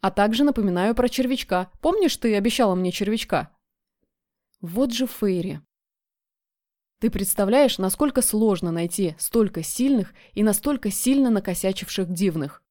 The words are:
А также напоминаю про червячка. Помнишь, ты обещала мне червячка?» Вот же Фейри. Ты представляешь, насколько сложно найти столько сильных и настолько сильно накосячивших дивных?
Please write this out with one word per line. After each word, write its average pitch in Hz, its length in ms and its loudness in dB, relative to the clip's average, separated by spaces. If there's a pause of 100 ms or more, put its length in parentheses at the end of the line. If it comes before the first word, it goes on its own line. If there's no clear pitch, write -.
А 190 80 0
также 214 340 2
напоминаю 208 520 2
про 247 140 2
червячка. 247 600 -2 (100)
Помнишь, 359 380 2
ты 220 180 0
обещала 208 380 2
мне 180 180 0
червячка?» 202 600 -2 (1080)
Вот 233 320 -2
же 247 120 -2
Фейри. 180 560 -4 (1400)
Ты 226 100 0
представляешь, 208 680 2
насколько 247 440 0
сложно 214 500 0
найти 170 460 -2
столько 202 460 0
сильных 254 500 0 (200)
и 208 100 0
настолько 220 480 0
сильно 262 380 2
накосячивших 190 840 -2
дивных? 165 580 -2